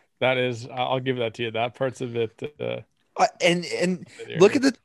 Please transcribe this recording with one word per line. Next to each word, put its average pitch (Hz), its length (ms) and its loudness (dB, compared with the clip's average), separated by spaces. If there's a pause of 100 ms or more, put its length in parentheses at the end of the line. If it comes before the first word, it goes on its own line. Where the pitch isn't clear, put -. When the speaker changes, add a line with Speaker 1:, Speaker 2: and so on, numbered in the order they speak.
(200)
Speaker 1:
that 127 180 2
is, 120 300 -2
I-, 120 60 -14
I'll 131 260 -2
give 127 180 -2
that 113 180 -4
to 120 80 -4
you. 113 80 -4
That 117 240 -4
part's 131 260 -4
a 127 60 -6
bit, 117 520 -6
uh, - 220 -6 (340)
Speaker 2:
Uh, 185 120 2 (140)
and, 175 240 2
and 156 420 -4 (100)
Speaker 1:
Video. 117 220 -6
Speaker 2:
look 208 160 8
at 254 80 2
the 269 100 4 (120)